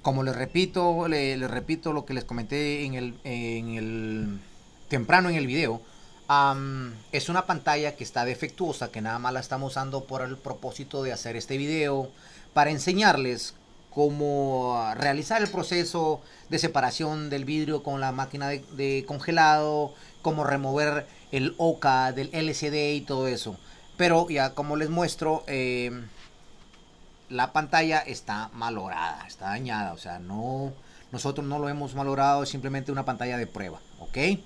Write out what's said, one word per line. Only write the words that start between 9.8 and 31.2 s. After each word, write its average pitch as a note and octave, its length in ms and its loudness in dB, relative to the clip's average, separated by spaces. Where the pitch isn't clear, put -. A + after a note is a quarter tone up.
por C3 160 -6
el C3 160 -6
propósito C3 640 -8
de B2+ 100 -2
hacer A#2 240 -6
este C3+ 220 -4
video, C#3+ 520 0
para D3 160 6
enseñarles D3+ 840 4
cómo, C#3+ 880 2
ah, A2+ 160 0
realizar C#3+ 480 2
el G3+ 80 0
proceso E3+ 720 0
de D#3 100 0
separación D3+ 680 0
del C#3 160 -4
vidrio D3+ 380 0
con C#3 180 -4
la C3 100 0
máquina C3+ 380 -4
de, C#3+ 120 -2
de C3+ 340 0
congelado, D3+ 880 4
cómo D#3 220 2
remover C#3+ 640 0
el C3+ 280 0
oca C3+ 540 4
del C3+ 200 -4
L D#3+ 220 -2
C D3 160 -2
D D3 240 0
y C#3 80 -2
todo C3 260 -2
eso. A2 300 -4
Pero E3+ 320 6
ya C3+ 240 0
como D3 220 -2
les D#3 120 0
muestro, D#3+ 580 0
eh, B2+ 440 -2
la B2+ 240 0
pantalla D#3 480 4
está A2 540 -6
malograda, F#2 720 -4
está F#2+ 220 -8
dañada, G#2+ 420 -4
o E2 60 -12
sea, F2 200 -10
no, B2 540 -6
nosotros C#3 340 -4